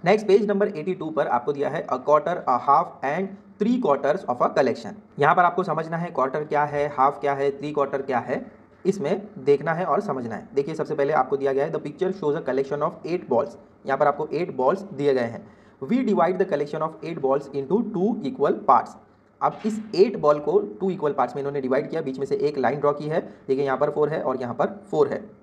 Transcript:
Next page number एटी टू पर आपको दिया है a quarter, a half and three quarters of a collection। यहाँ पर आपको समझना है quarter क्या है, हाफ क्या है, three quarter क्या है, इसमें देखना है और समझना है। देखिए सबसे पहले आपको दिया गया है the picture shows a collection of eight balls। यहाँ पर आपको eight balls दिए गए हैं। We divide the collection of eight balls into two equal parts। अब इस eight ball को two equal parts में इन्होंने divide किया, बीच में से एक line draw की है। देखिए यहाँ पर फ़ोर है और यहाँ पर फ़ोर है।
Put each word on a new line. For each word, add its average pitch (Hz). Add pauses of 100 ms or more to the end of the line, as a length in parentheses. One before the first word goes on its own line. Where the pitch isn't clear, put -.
Next 214
page 202
number 202
एटी 180
टू 160
पर 156
आपको 143
दिया 139
है 165
a 127
quarter, 151 (100)
a 127
half 147 (180)
and 170 (320)
three 240
quarters 143
of -
a 170
collection। 117 (260)
यहाँ 151
पर 180
आपको 175
समझना 160
है 170
quarter 131
क्या 147
है, 143
हाफ 143
क्या 139
है, 139
three 143
quarter 139
क्या 127
है, - (400)
इसमें 196 (120)
देखना 143
है 170
और 147
समझना 131
है। -
देखिए 147
सबसे 156
पहले 143
आपको 139
दिया 135
गया 135
है 160
the 151
picture 185
shows 147
a -
collection 135
of 165
eight 175
balls। 117 (300)
यहाँ 135
पर 147
आपको 147
eight 160
balls 143 (120)
दिए 139
गए 120
हैं। 110 (380)
We 233
divide 185
the 190
collection 151
of 160
eight 160
balls 135
into 175 (100)
two 190 (160)
equal 143
parts। - (440)
अब 147
इस 220 (160)
eight 214
ball 147
को 156 (200)
two 190
equal 151
parts 127
में 143
इन्होंने 139
divide 127
किया, 160
बीच 131
में 135
से 139
एक 147
line 131
draw 147
की 147
है। 156 (280)
देखिए 139
यहाँ 131
पर 147
फ़ोर 147
है 156
और 127
यहाँ 120
पर 160 (120)
फ़ोर 151
है। - (200)